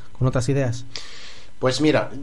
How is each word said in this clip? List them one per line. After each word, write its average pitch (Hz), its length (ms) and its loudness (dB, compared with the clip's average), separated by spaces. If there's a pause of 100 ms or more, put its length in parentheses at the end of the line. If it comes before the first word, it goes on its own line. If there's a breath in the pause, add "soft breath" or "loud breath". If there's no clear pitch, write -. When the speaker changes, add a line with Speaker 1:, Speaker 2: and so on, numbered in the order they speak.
(200 loud breath)
Speaker 1:
con 127 80 4
otras 127 220 2
ideas? 135 340 2 (760 loud breath)
Speaker 2:
Pues 131 220 2
mira, 139 300 4 (120)